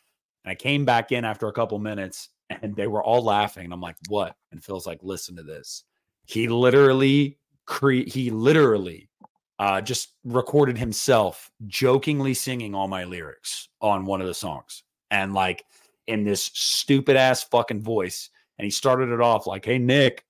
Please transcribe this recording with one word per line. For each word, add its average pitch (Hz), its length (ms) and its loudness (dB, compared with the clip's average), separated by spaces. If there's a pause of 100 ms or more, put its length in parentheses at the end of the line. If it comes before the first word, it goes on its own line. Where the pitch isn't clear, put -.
(440)
and 95 80 -10
I 92 40 -8
came 143 300 0
back 120 260 2
in 123 140 -2
after 107 220 -6
a 101 60 -6
couple 107 260 -4
minutes, 101 500 -8 (200)
and 104 260 -10
they 101 120 -4
were 104 160 -2
all 117 200 2
laughing, 101 420 0
and 87 80 -12
I'm 87 80 -12
like, 85 160 -14 (120)
"What?" 101 260 -4 (160)
And 80 120 -20
Phil's 95 240 -10
like, 82 160 -12
"Listen 92 340 -10
to 82 60 -20
this." 76 400 -16 (420)
He 117 220 -4
literally 135 920 4 (260)
cre-, 131 420 0
he 127 240 -4
literally, 110 800 2 (500)
uh, 98 220 0
just - 420 -8
recorded 127 540 2
himself 110 760 0 (160)
jokingly 135 640 0
singing 120 420 -6
all 95 120 -4
my 95 160 -6
lyrics 87 680 -12 (120)
on 101 240 2
one 95 160 -2
of 92 60 -4
the 87 60 -6
songs, - 500 -12 (280)
and, 98 220 -2
like, 92 320 -2 (420)
in 107 160 -2
this 101 300 0
stupid-ass 131 880 2
fucking 113 380 0
voice, 107 480 -6 (280)
and 104 80 -6
he 104 60 -4
started 127 380 0
it 120 120 0
off 117 260 2
like, 95 180 -8
"Hey, 127 140 0
Nick, 131 500 2